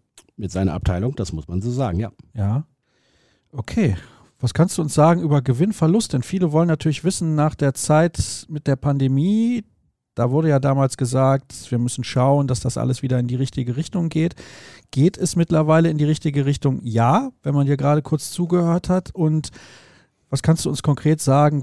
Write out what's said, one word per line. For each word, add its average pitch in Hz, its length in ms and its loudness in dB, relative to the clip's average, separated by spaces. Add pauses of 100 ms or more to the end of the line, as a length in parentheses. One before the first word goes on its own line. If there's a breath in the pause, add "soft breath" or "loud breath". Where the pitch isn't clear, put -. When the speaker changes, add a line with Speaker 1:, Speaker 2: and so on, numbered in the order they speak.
(360)
Speaker 1:
Mit 101 160 -8
seiner 92 220 0
Abteilung, 90 420 -2
das - 180 -6
muss 78 140 -10
man 90 160 -4
so 120 80 -4
sagen, 120 280 -2
ja. 110 120 -6 (240)
Speaker 2:
Ja. 113 320 -2 (840)
Okay. 139 440 -2 (440 soft breath)
Was 123 140 -2
kannst - 240 2
du 170 60 0
uns 147 100 -4
sagen 170 280 4
über 147 200 2
Gewinn, 139 320 0
Verlust? 180 400 0
Denn 131 80 0
viele 180 300 -2
wollen 160 160 2
natürlich 156 360 -2
wissen, 165 300 -2
nach 151 220 0
der 139 180 0
Zeit - 760 0
mit 151 180 -8
der 135 80 2
Pandemie, 156 880 0 (520)
da 120 160 0
wurde 156 180 2
ja 139 100 4
damals 135 380 0
gesagt, 131 720 0
wir 120 80 0
müssen 123 260 -2
schauen, 139 440 2
dass 127 120 -2
das 120 180 -4
alles 120 260 -2
wieder 127 160 0
in 123 80 -2
die 123 80 -4
richtige 123 420 -4
Richtung 165 320 -2
geht. 160 240 -2 (560 loud breath)
Geht 135 260 2
es - 200 -4
mittlerweile 165 560 2
in 151 80 -2
die 147 60 0
richtige 143 420 0
Richtung? 139 340 0
Ja, 127 480 2 (140)
wenn 143 100 -2
man 143 140 2
dir 143 100 0
gerade 147 240 2
kurz - 300 -4
zugehört 175 580 0
hat. 180 240 -2
Und 156 380 0 (800 loud breath)
was 127 100 -2
kannst 160 240 2
du 151 40 -2
uns 143 120 -4
konkret 151 400 0
sagen, 147 420 2